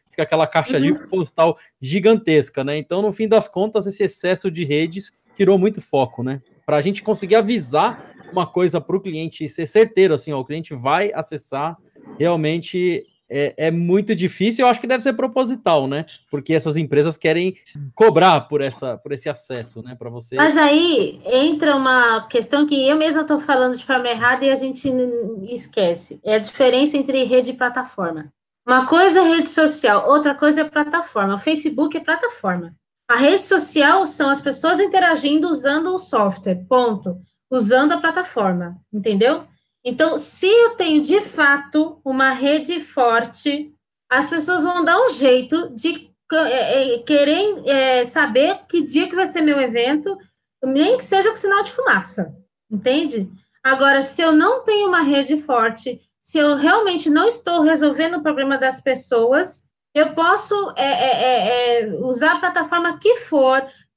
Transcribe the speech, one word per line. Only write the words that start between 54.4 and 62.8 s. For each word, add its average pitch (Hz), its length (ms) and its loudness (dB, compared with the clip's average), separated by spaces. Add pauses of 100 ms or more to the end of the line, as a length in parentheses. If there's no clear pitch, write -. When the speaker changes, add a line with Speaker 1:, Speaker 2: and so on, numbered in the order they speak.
Speaker 2:
tenho 415 240 0
uma 359 160 2
rede 277 360 0
forte, 233 600 -2 (220)
se - 180 -4
eu 294 180 2
realmente 349 520 2
não 320 180 4
estou 349 360 0
resolvendo 311 560 0
o 302 40 -8
problema 277 360 -2
das 262 240 -2
pessoas, 262 800 0 (300)
eu 311 180 2
posso, 370 420 0 (220)
é, 262 80 -2
é, 269 380 0
é, 240 600 0
é, 214 120 -6
usar 262 400 0
a 349 40 -4
plataforma 349 600 -2